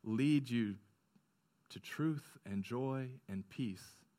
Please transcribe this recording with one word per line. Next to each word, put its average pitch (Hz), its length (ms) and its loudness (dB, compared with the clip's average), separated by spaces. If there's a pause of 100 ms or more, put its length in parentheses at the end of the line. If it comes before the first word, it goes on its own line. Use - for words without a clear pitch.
lead 131 460 4
you 110 260 2 (920)
to - 100 -12
truth - 680 -2
and 98 160 0
joy 131 460 0 (220)
and 95 180 -4
peace 104 380 -4 (340)